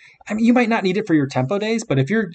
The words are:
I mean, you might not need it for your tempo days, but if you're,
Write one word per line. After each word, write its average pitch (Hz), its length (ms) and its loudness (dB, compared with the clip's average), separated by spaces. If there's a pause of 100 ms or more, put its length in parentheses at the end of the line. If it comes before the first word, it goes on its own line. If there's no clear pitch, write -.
(280)
I 214 60 -6
mean, 220 100 0
you 233 80 4
might 240 160 2
not 220 160 0
need 185 120 0
it 214 100 -2
for 170 80 2
your 143 120 2
tempo 135 320 -2
days, 220 260 -4
but 135 140 0
if 135 120 0
you're, 214 240 -2